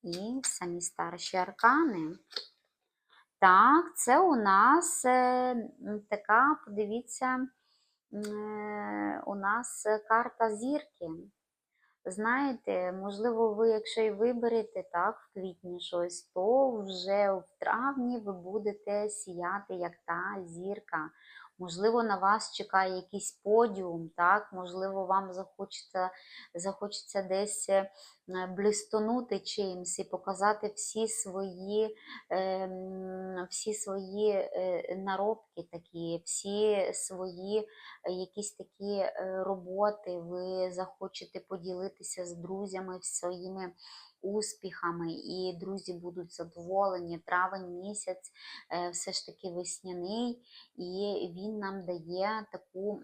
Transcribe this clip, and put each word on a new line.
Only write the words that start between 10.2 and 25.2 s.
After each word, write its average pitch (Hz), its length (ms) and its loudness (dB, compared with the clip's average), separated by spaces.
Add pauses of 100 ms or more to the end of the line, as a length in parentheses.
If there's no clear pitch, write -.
зірки. 240 540 -4 (960)
Знаєте, 214 880 0
можливо, 214 600 0
ви, 220 160 4
якщо 220 320 0
і 220 100 4
виберете, 226 800 2
так, 190 280 0
в - 140 -20
квітні 180 460 -10
щось, 175 420 -4
то 247 500 4
вже 196 600 2
в 185 120 -2 (160)
травні 247 580 0
ви 202 160 -4
будете 208 760 -2
сіяти, 185 640 -6
як 175 180 -4 (140)
та 185 400 -4
зірка. 170 640 -6 (500)
Можливо, 196 440 2
на 208 140 2
вас 196 360 2
чекає 190 420 2
якийсь 185 360 -8
подіум, 190 840 2
так? 196 380 4
Можливо, 185 520 -4
вам 190 280 2